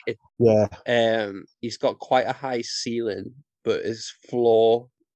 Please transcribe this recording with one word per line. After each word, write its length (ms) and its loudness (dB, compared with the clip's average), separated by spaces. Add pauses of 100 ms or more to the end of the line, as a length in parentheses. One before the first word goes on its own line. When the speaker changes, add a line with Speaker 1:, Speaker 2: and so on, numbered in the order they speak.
Speaker 1:
it, 100 -6 (220)
Speaker 2:
Yeah. 280 6 (200)
Speaker 1:
um, 580 0 (160)
he's 160 -10
got 220 -2
quite 280 0
a 60 -4
high 300 -6
ceiling, 720 -8 (300)
but 200 -2
his 260 -8 (200)
floor 580 4 (280)